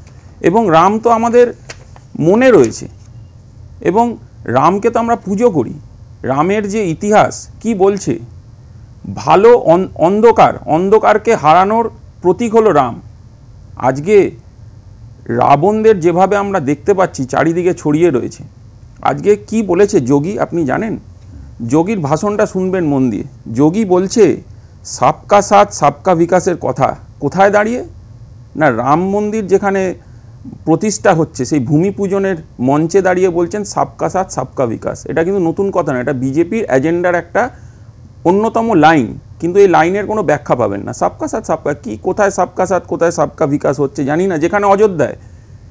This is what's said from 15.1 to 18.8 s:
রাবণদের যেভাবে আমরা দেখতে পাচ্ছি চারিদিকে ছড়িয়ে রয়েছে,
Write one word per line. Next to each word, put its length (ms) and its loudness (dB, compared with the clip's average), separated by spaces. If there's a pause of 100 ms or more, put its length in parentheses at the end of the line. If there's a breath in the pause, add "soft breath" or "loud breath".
রাবণদের 760 2
যেভাবে 360 2
আমরা 240 -2
দেখতে 340 -2
পাচ্ছি 300 -2
চারিদিকে 500 0
ছড়িয়ে 360 0
রয়েছে, 340 -6 (580)